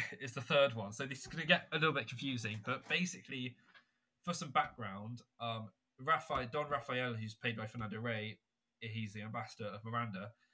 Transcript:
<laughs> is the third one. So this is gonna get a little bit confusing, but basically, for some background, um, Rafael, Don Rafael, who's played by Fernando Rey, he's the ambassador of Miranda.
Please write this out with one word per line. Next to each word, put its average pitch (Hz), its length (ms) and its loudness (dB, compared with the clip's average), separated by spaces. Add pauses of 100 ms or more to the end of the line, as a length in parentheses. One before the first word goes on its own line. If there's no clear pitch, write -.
<laughs> - 140 -10
is 131 100 -4
the 131 100 -4
third 139 340 8
one. 104 180 -4
So 135 120 -2
this 131 140 -6
is - 80 -10
gonna 156 180 -4
get 175 280 6
a 160 40 2
little 156 160 6
bit 120 140 -2
confusing, 117 560 -4
but 131 240 -4
basically, 143 680 -4 (680)
for 175 100 -2
some 156 180 -4
background, 113 680 0 (200)
um, 110 280 -4 (300)
Rafael, 139 500 2
Don 147 200 0
Rafael, 127 440 0
who's 110 200 -4
played 117 240 -2
by 110 80 -4
Fernando 110 340 -6
Rey, 110 380 -4 (420)
he's 110 320 -4
the 104 120 -8
ambassador 113 460 -6
of 104 140 -10
Miranda. 110 480 -2 (220)